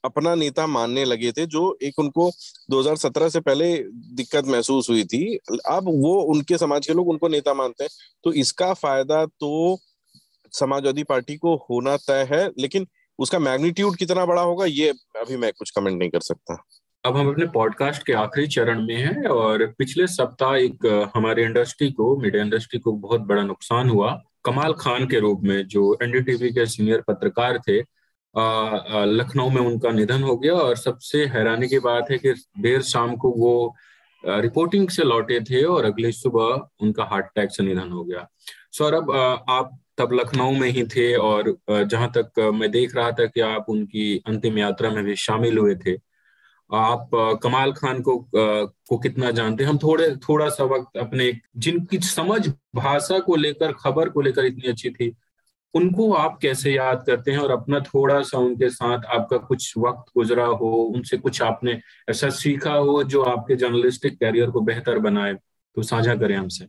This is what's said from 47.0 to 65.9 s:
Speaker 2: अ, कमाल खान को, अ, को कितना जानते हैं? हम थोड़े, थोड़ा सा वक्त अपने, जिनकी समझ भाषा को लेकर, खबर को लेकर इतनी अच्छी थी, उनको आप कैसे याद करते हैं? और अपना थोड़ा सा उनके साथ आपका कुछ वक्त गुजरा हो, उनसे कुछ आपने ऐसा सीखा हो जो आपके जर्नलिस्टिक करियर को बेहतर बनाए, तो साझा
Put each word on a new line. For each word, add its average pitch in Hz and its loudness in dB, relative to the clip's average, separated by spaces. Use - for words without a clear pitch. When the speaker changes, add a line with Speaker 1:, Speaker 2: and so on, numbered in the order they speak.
Speaker 2:
अ, 113 2
कमाल 131 0
खान 127 -4
को, 127 0
अ, 120 -12
को 117 0
कितना 127 -2
जानते 113 -2
हैं? 143 0
हम 147 2
थोड़े, 156 2
थोड़ा 151 0
सा 143 -2
वक्त 127 -2
अपने, 120 -2
जिनकी 175 -2
समझ 185 -2
भाषा 143 0
को 185 2
लेकर, 151 0
खबर 147 0
को 151 0
लेकर 135 2
इतनी 127 -2
अच्छी 117 -4
थी, 117 -4
उनको 185 4
आप 160 0
कैसे 139 0
याद 131 0
करते 123 2
हैं? 139 0
और 143 0
अपना 135 0
थोड़ा 139 2
सा 135 -4
उनके 123 2
साथ 120 -4
आपका 120 -2
कुछ - -4
वक्त 120 -4
गुजरा 120 2
हो, 113 0
उनसे 117 -2
कुछ - -2
आपने 117 -2
ऐसा 135 -2
सीखा 147 -2
हो 143 4
जो 135 2
आपके 123 0
जर्नलिस्टिक 123 0
करियर 117 2
को 120 0
बेहतर 113 -2
बनाए, 104 0
तो 110 -4
साझा 113 0